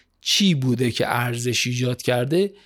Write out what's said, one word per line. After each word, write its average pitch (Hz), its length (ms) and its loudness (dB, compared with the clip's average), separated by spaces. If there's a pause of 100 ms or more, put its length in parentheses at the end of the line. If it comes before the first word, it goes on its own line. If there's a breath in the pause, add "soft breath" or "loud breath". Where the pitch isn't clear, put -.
(200 loud breath)
چی 190 340 2
بوده 127 360 0
که - 160 -2
ارزش 120 600 -2
ایجاد 123 360 -4
کرده، 143 500 0 (140)